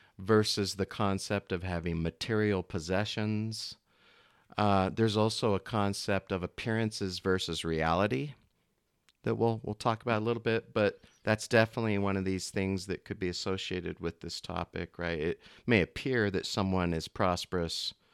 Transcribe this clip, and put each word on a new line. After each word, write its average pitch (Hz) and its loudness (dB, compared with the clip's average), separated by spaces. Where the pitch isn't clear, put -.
versus 104 4
the 98 0
concept 101 0
of 87 -2
having 85 -2
material 101 0
possessions. 107 -4
Uh, 98 4
there's 110 2
also 110 2
a 95 2
concept 101 -2
of 92 -2
appearances 107 -2
versus 92 0
reality 92 0
that 113 0
we'll, 113 0
we'll 104 -4
talk 113 0
about 113 0
a 107 -2
little 117 -2
bit, 113 -2
but 104 2
that's 107 0
definitely 113 2
one 98 0
of 92 -2
these 95 -2
things 95 -2
that 92 -6
could 98 -8
be 92 -2
associated 90 -4
with 85 -6
this 82 -10
topic, 85 -8
right? 85 -2
It 82 -2
may 113 6
appear 110 0
that 92 -2
someone 95 0
is 80 -4
prosperous 90 -2